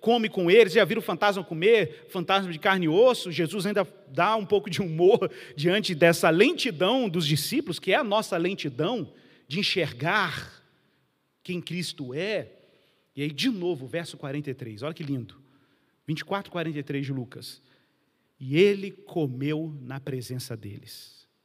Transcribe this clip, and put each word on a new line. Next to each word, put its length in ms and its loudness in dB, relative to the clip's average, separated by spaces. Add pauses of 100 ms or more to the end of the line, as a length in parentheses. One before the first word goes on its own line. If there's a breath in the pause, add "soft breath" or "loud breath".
Come 280 2
com 220 0
eles, 240 8
já 100 6
viram 160 -2
o 20 -8
fantasma 400 0
comer, 680 2
fantasma 420 0
de 60 -10
carne 260 2
e 60 2
osso. 420 4
Jesus 320 -2
ainda 240 0 (200)
dá 280 0
um 80 -2
pouco 240 0
de 140 -4
humor 480 4 (100)
<laughs> 160 -18
diante 380 0
dessa 340 6
lentidão 800 2
dos 180 -2
discípulos, 520 -2
que 120 -4
é 60 4
a 80 2
nossa 320 -2
lentidão 760 -4 (380 soft breath)
de 120 -4
enxergar 1000 -2 (800)
quem 160 -8
Cristo 540 -10
é. 400 -6 (640 soft breath)
E 60 -6
aí, 80 -4
de 180 -2
novo, 380 -4
verso 320 -10
quarenta 320 -8
e 40 -6
três, 280 -12
olha 100 -6
que 100 -12
lindo. 380 -8 (640 soft breath)
Vinte 140 -4
e 40 -10
quatro, 280 -6
quarenta 260 -6
e 40 -8
três 240 -6
de 60 -6
Lucas. 500 -12 (760)
"E 200 -2
ele 320 4
comeu 920 -4
na 180 -12
presença 560 -10
deles. 720 -18 (180)